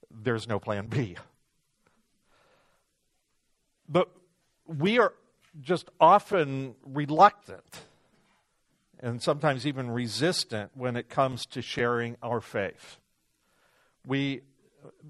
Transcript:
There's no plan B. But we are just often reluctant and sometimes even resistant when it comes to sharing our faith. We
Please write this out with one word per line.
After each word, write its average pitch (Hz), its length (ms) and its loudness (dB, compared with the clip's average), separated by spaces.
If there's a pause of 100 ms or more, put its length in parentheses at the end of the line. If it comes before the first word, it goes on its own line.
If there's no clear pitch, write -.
There's 110 380 -4
no 104 140 -2
plan 104 260 -6
B. 107 300 -4 (2750)
But 165 200 2 (600)
we 180 320 2
are 202 120 4 (480)
just 156 380 -2
often 151 840 4
reluctant 147 960 2 (1200)
and 120 200 -8
sometimes 147 460 0
even 127 240 -4
resistant 117 840 -4
when 123 200 -6
it 120 140 -6
comes 131 380 -2
to 123 160 -10
sharing 120 600 -2
our 117 180 -4
faith. - 580 -8 (1080)
We 139 360 -4 (680)